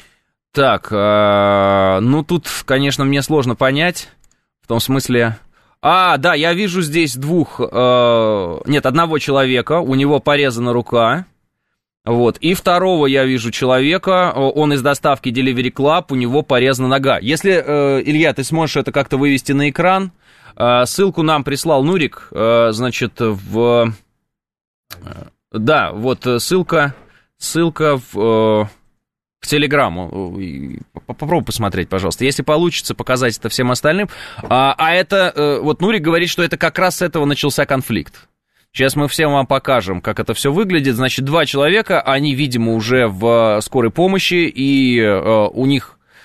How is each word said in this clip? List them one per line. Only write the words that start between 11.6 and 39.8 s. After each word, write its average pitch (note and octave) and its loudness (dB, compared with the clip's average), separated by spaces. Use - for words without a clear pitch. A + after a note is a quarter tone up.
Вот, A#2 2
и E3+ 0
второго F3+ 2
я C3+ 2
вижу A#2+ -2
человека, E3 2
о-, C3+ 0
он D3 2
из C3+ -2
доставки C#3 0
Delivery B2 -2
Club, D#3 0
у C#3 -4
него B2+ 0
порезана C3 0
нога. C3+ 2
Если, D#3 -2
э, C#3 0
Илья, D3+ 2
ты C#3 -6
сможешь D#3+ -2
это C3+ -2
как-то C#3 -2
вывести C#3 0
на C#3+ 0
экран, F#3 0
э, B2 2
ссылку F#3+ 0
нам D#3 2
прислал C#3 0
Нурик, D#3+ -2
э, A#2 2
значит, A#2+ -4
в, A2+ 0
э, - -20
да, A2+ 0
вот, B2 -4
э, B2 0
ссылка, D#3+ 0
ссылка D#3 -2
в, A#2+ -12
э, A2 2
в - -6
Telegram. F#2+ -2
Э, G2 -10
и C#2 -10
по-, - -14
попробуй D3+ -2
посмотреть, F#2 -4
пожалуйста. F#2+ -2
Если C#3 0
получится, D#3 -2
показать B2+ -2
это A2 -8
всем B2 -2
остальным. E3 0
А, C3+ 2
а D#3+ 0
это, F#3 0
э, D3 0
вот D3 -2
Нурик G3+ 0
говорит, E3 0
что - -4
это E3+ -2
как E3+ -2
раз F#3 0
с - -4
этого D#3+ -2
начался C#3+ 0
конфликт. A#2+ -4
Щас C3 0
мы D3 0
всем D3+ 0
вам C3+ 2
покажем, A#2 -2